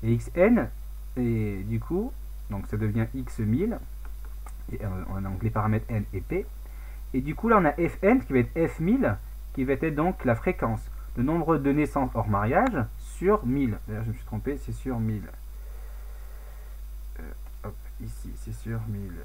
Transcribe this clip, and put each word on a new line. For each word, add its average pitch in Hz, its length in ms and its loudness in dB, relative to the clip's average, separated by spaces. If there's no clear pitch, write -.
Et 113 100 4
X 117 220 0
N, 185 340 8
et 110 500 0
du 113 140 0
coup, 190 320 0
donc 98 160 -4
ça - 100 -4
devient 110 380 2
X 131 260 -4
mille, 131 380 2
et, - 140 -6
euh, 101 40 -2
on 98 60 -2
a 98 60 -2
donc 95 200 -4
les 110 80 2
paramètres 110 380 2
N 107 240 0
et 95 80 -4
P, 190 260 -2
et 131 80 2
du 151 120 -2
coup - 140 0
là 226 100 10
on 180 60 6
a 147 80 6
F - 300 0
N 240 180 8
qui - 120 -6
va 127 80 8
être 156 280 2
F - 100 -4
mille, 165 380 4
qui 135 100 0
va 135 80 2
être 151 220 2
donc 160 300 2
la - 100 6
fréquence, 120 560 0
le 120 60 2
nombre 160 340 4
de 139 160 4
naissances 143 420 2
hors 104 140 2
mariage 131 560 4
sur 208 480 2
mille. 123 320 2
D'ailleurs 107 160 -4
je 113 60 -2
me - 40 -2
suis - 120 -10
trompé, 139 320 -4
c'est - 140 -6
sur 123 280 -4
mille. 110 280 -2
Euh, - 40 -8
hop, 104 100 -8
ici 107 340 -10
c'est - 160 -10
sur 113 260 -6
mille. 98 360 -6